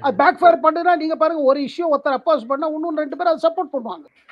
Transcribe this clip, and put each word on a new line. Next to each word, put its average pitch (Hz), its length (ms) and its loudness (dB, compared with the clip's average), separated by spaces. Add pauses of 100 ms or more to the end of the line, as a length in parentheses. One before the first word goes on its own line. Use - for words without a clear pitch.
அது 254 140 -2
பேக் 226 240 2
ஃபயர் 339 200 6
பண்ணுனா 330 360 2
நீங்க 311 200 -2
பாருங்க, 311 280 0
ஒரு 269 160 4
issue 277 220 -8 (100)
ஒருத்தர் 277 260 0
oppose 269 300 0
பண்ணா 277 200 -4
இன்னும் 311 300 -6
ரெண்டு 294 200 -6
பேர் 359 100 -2
அதை 320 220 2
support 330 260 -8
பண்ணுவாங்க. 262 300 -10 (260)